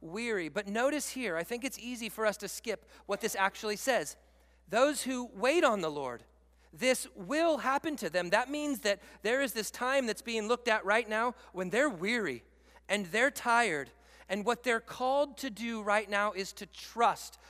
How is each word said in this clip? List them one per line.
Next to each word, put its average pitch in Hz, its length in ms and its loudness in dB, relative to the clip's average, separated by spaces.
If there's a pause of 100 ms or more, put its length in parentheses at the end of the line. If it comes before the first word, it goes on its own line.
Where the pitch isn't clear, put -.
weary." 190 480 -4
But 196 180 -4
notice 254 440 0
here, 220 260 -4
I 175 80 0
think 240 200 -6
it's 262 140 -6
easy 233 300 -6
for 220 180 -2
us 202 120 2
to 233 100 -8
skip - 360 -8 (220)
what 202 140 -2
this 220 160 -2
actually 196 400 0
says. 202 400 0 (520)
Those 262 340 4
who 247 320 -4
wait 269 280 4
on 220 200 4
the 156 80 0
Lord, 131 340 -6 (480)
this 247 420 2
will 285 440 2
happen 277 380 0
to 185 140 -4
them. 180 200 0
That 240 200 4
means 294 300 -2
that 202 200 0 (220)
there 247 180 2
is 269 120 0
this 220 180 -4
time 262 360 0
that's 208 160 -4
being 220 260 -2
looked 240 200 0
at 214 160 2
right 214 240 2
now 226 260 0 (180)
when 180 180 -4
they're 262 180 4
weary 185 560 -2 (440)
and 202 180 0
they're 226 240 2
tired. 226 600 2 (360)
And 202 160 -2
what 233 180 0
they're 233 160 2
called 269 600 -2
to 269 120 -6
do 220 320 -6
right 208 260 2
now 208 220 0
is 190 220 -6
to 202 140 -14
trust - 720 -2 (140)